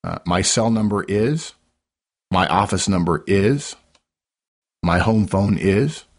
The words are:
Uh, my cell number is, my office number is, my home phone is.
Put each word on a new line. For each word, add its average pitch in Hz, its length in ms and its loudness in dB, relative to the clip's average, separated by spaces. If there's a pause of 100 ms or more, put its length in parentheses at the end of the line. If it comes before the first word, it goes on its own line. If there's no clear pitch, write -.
Uh, 85 220 -8
my 87 160 0
cell 113 280 0
number 107 340 0
is, 117 500 -2 (800)
my 92 160 2
office 98 400 0
number 87 400 0
is, 104 480 0 (1080)
my 85 160 2
home 110 280 2
phone 98 300 0
is. 107 480 0 (140)